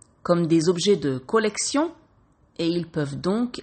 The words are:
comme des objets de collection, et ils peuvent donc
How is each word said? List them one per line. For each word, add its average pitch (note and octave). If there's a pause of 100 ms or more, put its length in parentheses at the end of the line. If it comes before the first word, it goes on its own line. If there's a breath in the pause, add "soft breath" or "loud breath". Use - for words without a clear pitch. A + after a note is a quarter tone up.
(240)
comme E3+
des E3
objets F#3
de C#3
collection, A3 (680)
et E3+
ils E3+
peuvent C#3
donc A3